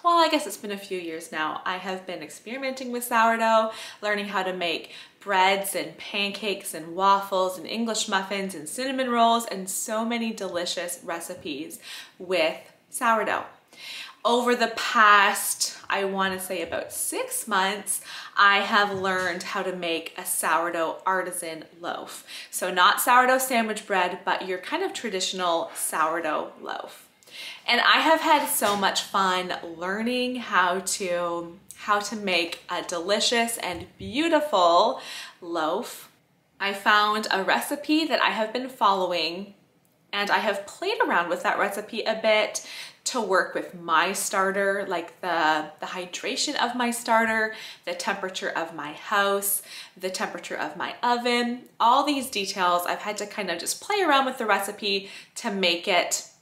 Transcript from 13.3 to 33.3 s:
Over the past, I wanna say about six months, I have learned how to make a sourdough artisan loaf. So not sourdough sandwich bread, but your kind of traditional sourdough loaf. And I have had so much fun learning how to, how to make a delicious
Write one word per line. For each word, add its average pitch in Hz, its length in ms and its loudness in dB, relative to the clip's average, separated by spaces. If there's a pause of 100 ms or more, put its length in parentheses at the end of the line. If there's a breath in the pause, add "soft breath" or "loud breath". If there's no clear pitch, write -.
Over 240 320 4
the 226 180 0
past, 208 1000 4 (120)
I 196 140 0
wanna 190 360 -2
say 185 220 -6
about - 300 -6
six - 560 -6
months, 202 540 0 (340 loud breath)
I 202 220 8
have 202 420 2
learned 185 440 0
how 190 200 -4
to 185 100 -2
make 165 440 -4
a 180 80 -10
sourdough 170 800 0
artisan 180 580 -2 (160)
loaf. - 460 -10 (260 loud breath)
So 185 220 -4
not 180 260 6
sourdough 254 380 6
sandwich 226 500 0
bread, 185 380 0
but 190 200 -2
your 185 120 -4
kind 311 260 -4
of 370 80 -4
traditional 185 840 -2
sourdough 160 760 0 (100)
loaf. - 460 -10 (580 loud breath)
And 240 140 4
I 226 200 6
have 311 200 6
had 294 280 4
so 208 280 2
much 190 280 0
fun 185 500 0 (240)
learning 240 600 -2
how 190 420 2
to, 175 800 -4 (180)
how 208 240 0
to 214 180 -6
make 175 520 -2
a 175 120 -4
delicious 220 800 0